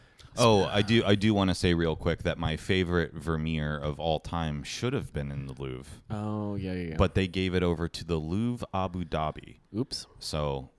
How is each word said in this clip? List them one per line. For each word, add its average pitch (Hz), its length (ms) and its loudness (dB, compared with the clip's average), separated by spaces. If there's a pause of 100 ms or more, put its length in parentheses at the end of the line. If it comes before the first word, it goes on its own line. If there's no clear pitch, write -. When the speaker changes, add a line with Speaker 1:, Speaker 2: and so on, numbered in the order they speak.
(360)
Speaker 1:
Oh, 110 280 6
I 101 180 2
do, 107 240 4
I 104 80 6
do 107 180 6
wanna 98 220 4
say 87 220 4
real 82 200 2
quick - 280 -2
that 80 160 0
my 80 180 0
favorite 87 560 2
Vermeer 78 640 -2
of 71 220 -4
all 78 200 0
time 78 440 -4
should - 300 -4
have 85 200 -6
been 71 180 -4
in 69 140 -8
the 67 80 -10
Louvre. 65 560 -10
Speaker 2:
Oh, 104 460 -4
yeah, 95 180 -4
yeah, 90 160 -4
yeah. 80 80 -6
Speaker 1:
But 98 160 4
they 95 140 2
gave 92 260 0
it 90 80 2
over 85 260 0
to - 160 -10
the 82 120 0
Louvre 101 580 -2
Abu 92 320 -4
Dhabi. 78 520 -6 (200)
Speaker 2:
Oops. - 300 -6 (100)
Speaker 1:
So 71 600 -4